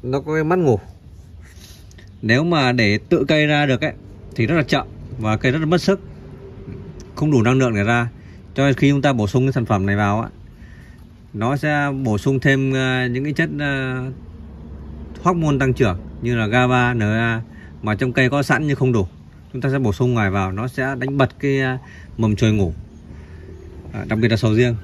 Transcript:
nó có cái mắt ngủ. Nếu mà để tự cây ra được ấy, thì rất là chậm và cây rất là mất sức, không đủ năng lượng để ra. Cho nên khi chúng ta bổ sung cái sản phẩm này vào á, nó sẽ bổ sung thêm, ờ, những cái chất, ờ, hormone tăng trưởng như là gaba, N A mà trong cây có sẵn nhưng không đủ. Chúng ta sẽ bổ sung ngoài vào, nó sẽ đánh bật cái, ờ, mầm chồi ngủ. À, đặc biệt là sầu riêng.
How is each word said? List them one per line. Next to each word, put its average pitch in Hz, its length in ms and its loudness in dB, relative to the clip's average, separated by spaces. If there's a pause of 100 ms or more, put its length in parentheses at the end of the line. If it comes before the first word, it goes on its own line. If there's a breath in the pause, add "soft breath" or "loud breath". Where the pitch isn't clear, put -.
nó 127 180 -2
có 151 140 -4
cái 156 100 0
mắt 175 140 2
ngủ. 131 220 4 (1400 loud breath)
Nếu 120 220 4
mà 151 280 2
để 107 260 2 (100)
tự 160 200 4
cây 151 180 4
ra 147 200 2
được 131 140 2
ấy, 156 120 -2 (440)
thì 117 100 2
rất 165 100 0
là 160 60 2
chậm - 240 -2 (320)
và 110 180 0
cây 127 160 0
rất 151 60 0
là 160 80 0
mất 165 140 2
sức, 196 200 2 (1120)
không 151 160 0
đủ 131 120 6
năng 127 160 4
lượng 123 160 2
để 101 100 2
ra. 117 240 2 (460 loud breath)
Cho 139 100 2
nên 139 100 4
khi 143 160 4
chúng 139 120 2
ta 139 100 4
bổ 113 140 2
sung 127 200 2
cái 135 60 2
sản 123 120 -2
phẩm 101 220 2
này 101 100 2
vào 104 240 2
á, - 80 -8 (1040 loud breath)
nó 117 240 -2
sẽ 143 360 0 (120)
bổ 107 140 2
sung 135 220 0
thêm, 135 320 2
ờ, 127 340 0
những 123 180 -2
cái 151 80 -4
chất, 165 260 0
ờ, 131 460 -4 (1200)
hormone 160 380 2
tăng 131 120 2
trưởng 101 260 2 (240)
như 120 140 0
là 113 100 0
gaba, 123 480 2
N 117 60 0
A 113 420 0 (400 loud breath)
mà 107 120 0
trong 123 180 -2
cây 127 180 4
có 143 120 2
sẵn 147 240 0
nhưng 143 100 0
không 131 160 2
đủ. 104 140 2 (460)
Chúng 127 100 -6
ta 143 80 0
sẽ 135 80 0
bổ 120 140 2
sung 123 220 2
ngoài 104 160 2
vào, 95 220 0
nó 107 160 -4
sẽ 135 300 -4
đánh 139 200 -2
bật 131 200 4
cái, 139 220 0
ờ, 131 180 -2 (380 loud breath)
mầm 107 200 2
chồi 110 160 2
ngủ. 95 200 0 (1200 loud breath)
À, 101 160 -8
đặc 110 100 0
biệt 113 100 4
là 110 80 4
sầu 107 180 2
riêng. 120 300 4